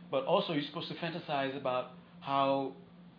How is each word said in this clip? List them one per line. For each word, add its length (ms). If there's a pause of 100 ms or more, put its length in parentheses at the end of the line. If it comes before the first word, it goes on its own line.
(100)
But 140
also, 280
you're 120
supposed 240
to 60
fantasize 600
about 360 (280)
how 520 (460)